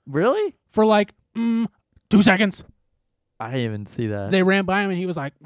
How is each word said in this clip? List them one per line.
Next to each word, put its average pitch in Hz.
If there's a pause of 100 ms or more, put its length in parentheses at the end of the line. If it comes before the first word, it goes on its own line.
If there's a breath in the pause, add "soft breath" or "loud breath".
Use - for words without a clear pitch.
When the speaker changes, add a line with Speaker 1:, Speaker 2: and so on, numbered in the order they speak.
Speaker 1:
Really? 254 (120)
Speaker 2:
For, 214
like, 208 (220)
mm, 226 (440)
two 214
seconds. 190 (760)
Speaker 1:
I 113
didn't 131
even 104
see 113
that. 101
Speaker 2:
They 190
ran 190
by 190
him, 196
and 180
he 180
was 175
like, 139 (140)